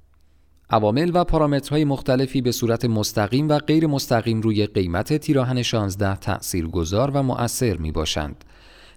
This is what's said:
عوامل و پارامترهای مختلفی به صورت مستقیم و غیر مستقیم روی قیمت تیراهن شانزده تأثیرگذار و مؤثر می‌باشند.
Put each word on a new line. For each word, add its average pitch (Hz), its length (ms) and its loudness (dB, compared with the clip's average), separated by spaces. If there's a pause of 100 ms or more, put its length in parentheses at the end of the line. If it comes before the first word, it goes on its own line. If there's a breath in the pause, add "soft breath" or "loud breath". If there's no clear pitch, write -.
(680)
عوامل 113 440 2
و 175 100 4
پارامترهای 151 640 2
مختلفی 135 560 0
به 120 100 0
صورت 117 340 0
مستقیم 113 640 0
و 147 80 4
غیر 156 300 2
مستقیم 117 540 0
روی 104 260 2
قیمت 92 460 -2
تیراهن 127 480 0
شانزده 98 540 -2
تأثیرگذار 90 1000 -2
و 139 100 0
مؤثر 120 540 -2
می‌باشند. 78 680 -4 (520 loud breath)